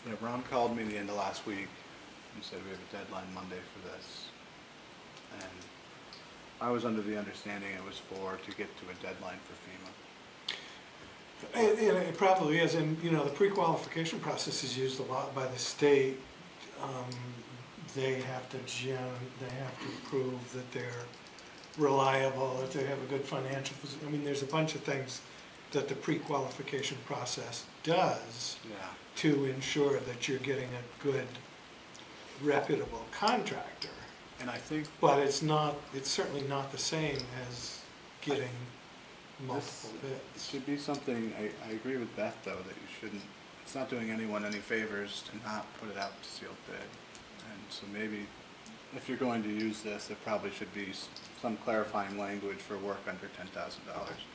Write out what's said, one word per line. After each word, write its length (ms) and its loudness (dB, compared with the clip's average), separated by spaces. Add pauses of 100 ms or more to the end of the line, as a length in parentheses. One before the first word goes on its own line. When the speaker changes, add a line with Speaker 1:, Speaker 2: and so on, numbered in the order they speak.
Speaker 1:
you 80 -6
know, 80 -4
Ron 240 -2
called 320 4
me 80 0
the 120 -2
end 140 -2
of 60 0
last 300 0
week 220 -2 (680)
and 100 -10
said 200 -8
we 60 -8
have 80 -6
a 180 -10
deadline 280 -6 (100)
Monday 240 -6 (160)
for 140 -10
this. 380 -10 (1120)
And 100 -8 (1080)
I 100 0
was 140 2
under 180 2
the 160 0
understanding 540 -6
it 120 -6
was 140 -8
for, 380 -4
to 200 -8
get 120 -4 (100)
to 120 -12
a 120 -6
deadline 420 -6
for 100 -14 (140)
fema. 220 -12 (1600)
Speaker 2:
And, 240 10
and 180 10 (120)
it 80 -2
probably 440 8
is, 160 8
and, 260 4
you 80 4
know, 140 6
the 60 4
pre-qualification 920 4
process 420 0
is 160 0
used 220 2
a 40 0
lot 300 0
by 120 0
the 120 -2
state. 600 8 (640)
Um, 280 -4 (840)
they 260 2
have 280 -4
to 80 -4
gen-, 400 -2 (420)
they 160 -4
have 240 -4
to 280 -6
prove 440 0
that 200 -6
they're 320 -4 (720)
reliable, 840 6
that 100 0
they 140 2
have 180 0
a 40 -4
good 180 0
financial 600 0
posi-, 220 -6
I 40 -2
mean, 140 2
there's 180 2
a 40 0
bunch 280 4
of 80 -4
things 380 -2 (520)
that 160 4
the 60 0
pre-qualification 1120 0
process 580 -2 (180)
does 720 4 (120)
Speaker 1:
Yeah. 80 -8 (400)
Speaker 2:
to 300 6
ensure 540 4
that 280 -2
you're 100 2
getting 360 0
a 280 -8
good, 240 4 (1160)
reputable 680 4
contractor. 800 2 (520)
Speaker 1:
And 100 -2
I 80 -2
think 280 -2 (140)
Speaker 2:
But 200 10
it's 220 4
not, 340 6 (180)
it's 160 -2
certainly 320 2
not 300 0
the 60 -4
same 400 2 (300)
as 320 -6 (420)
getting 260 2 (960)
multiple 440 -4 (120)
Speaker 1:
This 80 -6 (240)
Speaker 2:
bids. 160 -6
Speaker 1:
should 160 -2
be 100 2
something, 600 0
I, 120 0 (180)
I 60 -4
agree 220 -2
with 200 -2
Beth, 280 0
though, 120 -4
that 180 -8
you 140 -12 (120)
shouldn't, 220 -6 (400)
it's 120 -10
not 140 0
doing 220 0
anyone 340 0
any 140 0
favors 720 -2
to 60 -10 (120)
not 180 -2 (140)
put 100 -6
it 80 -6
out 240 -4
to 60 -10
sealed 280 -10 (100)
bid. 100 -8 (720)
And 100 -12 (100)
so 120 -8 (100)
maybe 340 -4 (680)
if 120 -8
you're 100 0
going 240 4
to 60 0
use 340 2
this, 260 -4
there 160 -6
probably 260 2
should 240 -6
be 160 -4
s-, 180 -8 (320)
some 180 0
clarifying 600 2
language 400 -2
for 200 -6
work 300 -2
under 180 -6 (100)
ten 120 -8
thousand 380 -6
dollars. 320 -6 (160)